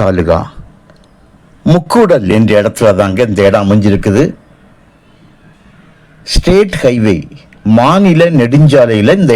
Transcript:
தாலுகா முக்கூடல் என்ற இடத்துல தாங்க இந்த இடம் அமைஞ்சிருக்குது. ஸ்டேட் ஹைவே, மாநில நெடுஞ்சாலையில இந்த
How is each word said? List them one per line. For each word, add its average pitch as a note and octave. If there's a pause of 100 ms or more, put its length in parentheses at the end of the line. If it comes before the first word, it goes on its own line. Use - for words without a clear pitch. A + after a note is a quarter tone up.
தாலுகா F2 (1300)
முக்கூடல் E3+ (100)
என்ற A2 (120)
இடத்துல G2+
தாங்க G2+
இந்த G2
இடம் G2+
அமைஞ்சிருக்குது. G2+ (2000)
ஸ்டேட் F#3
ஹைவே, A2+ (640)
மாநில E3+ (120)
நெடுஞ்சாலையில B2+
இந்த C3